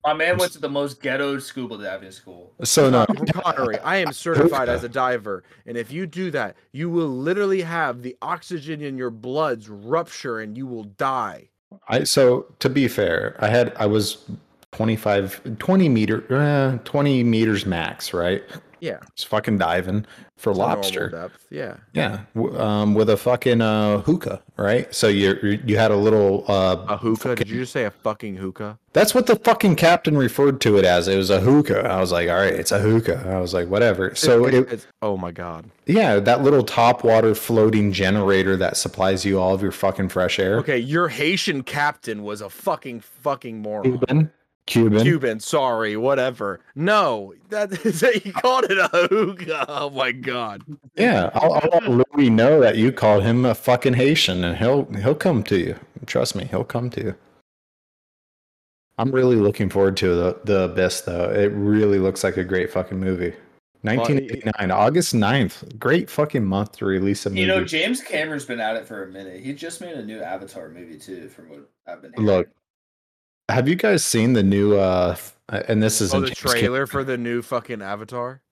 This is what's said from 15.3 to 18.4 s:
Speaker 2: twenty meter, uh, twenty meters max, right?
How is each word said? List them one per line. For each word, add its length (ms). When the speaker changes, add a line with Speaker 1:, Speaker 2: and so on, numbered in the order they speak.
Speaker 2:
twenty 300
meter, 440
uh, 520
twenty 400
meters 420
max, 480
right? 300